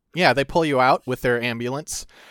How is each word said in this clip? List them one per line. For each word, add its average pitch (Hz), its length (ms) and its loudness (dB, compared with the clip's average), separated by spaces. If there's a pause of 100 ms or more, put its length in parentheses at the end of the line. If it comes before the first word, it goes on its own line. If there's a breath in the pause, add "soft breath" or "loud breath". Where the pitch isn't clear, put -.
(140)
Yeah, 151 200 4
they 139 100 0
pull 165 220 0
you 139 120 0
out 131 280 2
with 127 160 -6
their 120 180 0
ambulance, 120 640 -6 (260 loud breath)